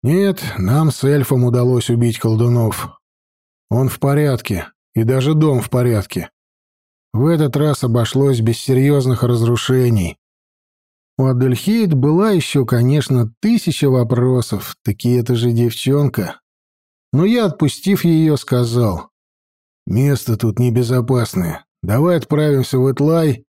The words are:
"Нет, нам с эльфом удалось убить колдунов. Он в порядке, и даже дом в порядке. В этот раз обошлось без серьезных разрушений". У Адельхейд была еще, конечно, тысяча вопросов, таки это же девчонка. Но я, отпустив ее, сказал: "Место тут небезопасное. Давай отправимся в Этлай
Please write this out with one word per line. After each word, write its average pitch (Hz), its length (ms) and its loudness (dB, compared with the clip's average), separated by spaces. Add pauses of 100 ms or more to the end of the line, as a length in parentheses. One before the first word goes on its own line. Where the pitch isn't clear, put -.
"Нет, 185 380 0 (160)
нам 135 320 2
с - 140 -4
эльфом 139 400 2
удалось 123 460 0
убить 117 280 0
колдунов. 113 720 0 (800)
Он 127 180 0
в - 120 -6
порядке, 139 680 -2 (280)
и 113 80 0
даже 131 300 0
дом 151 280 2
в - 80 -10
порядке. 117 640 -2 (800)
В 123 140 0
этот 156 280 0
раз 143 280 0
обошлось 120 560 0
без 113 180 0
серьезных 131 680 0
разрушений". 117 960 0 (1000)
У 135 80 0
Адельхейд 135 680 0
была 156 380 2
еще, 147 340 0
конечно, 123 680 0 (100)
тысяча 190 500 0
вопросов, 123 920 -2
таки 120 280 -2
это 123 240 0
же 120 160 0
девчонка. 120 880 -2 (760)
Но 156 120 2
я, 226 200 2
отпустив 170 600 -2
ее, 160 320 2
сказал: 117 720 -2 (760)
"Место 127 500 0
тут 110 220 -2
небезопасное. 123 1080 -2 (180)
Давай 147 340 2
отправимся 143 640 0
в 131 120 2
Этлай 147 580 0